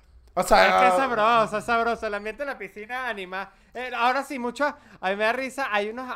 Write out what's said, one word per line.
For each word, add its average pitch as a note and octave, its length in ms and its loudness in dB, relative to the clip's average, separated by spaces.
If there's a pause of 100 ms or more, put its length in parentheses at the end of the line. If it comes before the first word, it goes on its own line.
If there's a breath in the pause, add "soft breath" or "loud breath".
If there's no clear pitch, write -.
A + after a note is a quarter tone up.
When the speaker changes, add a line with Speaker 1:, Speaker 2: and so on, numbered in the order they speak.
(360 loud breath)
Speaker 1:
O F3+ 80 0
sea, F#3+ 240 6
Speaker 2:
Es F#3 80 4
que F#3 120 6
es F#3 80 6
sabroso, A3 640 2
es G3+ 80 -6
sabroso. A#3 420 0
El G#3 60 -4
ambiente G#3 300 -8
de C#4+ 80 -6
la B3+ 60 -10
piscina A3 500 -10
anima. F#3+ 440 -8 (220 soft breath)
Eh, B3 220 -10
ahora B3+ 280 0
sí, C#4 160 -8
mucho, A#3+ 260 -4
a F#3+ 440 -6
mí G3 60 0
me G#3 80 -2
da A3+ 100 2
risa, C4 380 -6
hay G#3 180 0
unos, B3+ 260 -10